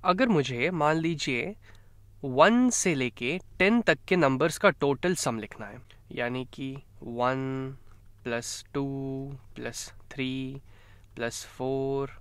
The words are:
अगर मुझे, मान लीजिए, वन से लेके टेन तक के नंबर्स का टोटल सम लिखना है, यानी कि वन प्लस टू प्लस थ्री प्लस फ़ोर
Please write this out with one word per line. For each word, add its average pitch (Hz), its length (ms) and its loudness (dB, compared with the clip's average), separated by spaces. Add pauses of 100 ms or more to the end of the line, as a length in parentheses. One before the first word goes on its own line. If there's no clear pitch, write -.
अगर 190 200 4
मुझे, 135 440 2
मान 156 240 2
लीजिए, 160 600 -2 (680)
वन 190 460 6
से 190 260 0
लेके 127 420 -2 (220)
टेन 220 220 6
तक 165 160 4 (100)
के 185 80 4
नंबर्स 151 420 4
का 202 120 6
टोटल 151 460 0
सम 117 240 -2
लिखना 107 260 -12
है, 107 140 -16 (320)
यानी 123 420 -4
कि 135 180 -8 (320)
वन 131 720 -2 (480)
प्लस 117 500 -6
टू 139 100 -2 (720)
प्लस - 380 -10 (180)
थ्री 131 500 -6 (540)
प्लस 117 300 -6
फ़ोर 135 760 -2